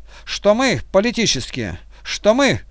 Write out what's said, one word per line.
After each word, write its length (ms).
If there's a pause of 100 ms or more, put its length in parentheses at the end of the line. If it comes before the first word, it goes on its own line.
(260)
что 280
мы 280 (100)
политические, 880 (240)
что 300
мы 380